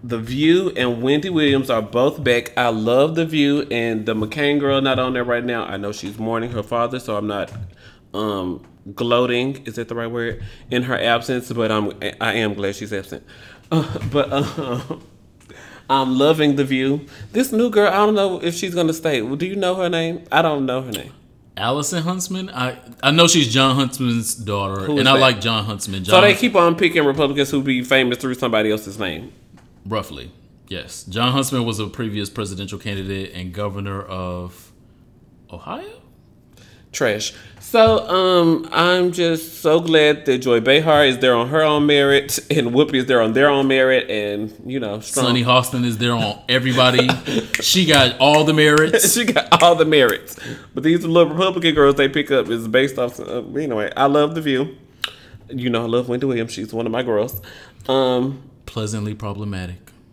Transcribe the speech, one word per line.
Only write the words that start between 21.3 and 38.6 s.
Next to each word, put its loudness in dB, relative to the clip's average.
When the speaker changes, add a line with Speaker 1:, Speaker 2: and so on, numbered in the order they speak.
Speaker 2:
Allison -4
Huntsman? -8
I, -6
I 2
know 6
she's 2
John 4
Huntsman's -2
daughter, -6
Speaker 1:
Who -2
is 2
Speaker 2:
and 4
I 6
Speaker 1:
that? 4
Speaker 2:
like 4
John -2
Huntsman. -8
Speaker 1:
So 6
they 8
Speaker 2:
John 0
Speaker 1:
keep 0
on 4
picking 2
Republicans 0
who 0
be -2
famous 2
through -6
somebody 0
else's -6
name. -8
Speaker 2:
Roughly, -8
yes. -12
John -2
Huntsman -2
was -4
a -6
previous -8
presidential -10
candidate -8
and -10
governor -8
of -12
Ohio? -16
Speaker 1:
Trash. -4
So, 2
um, 2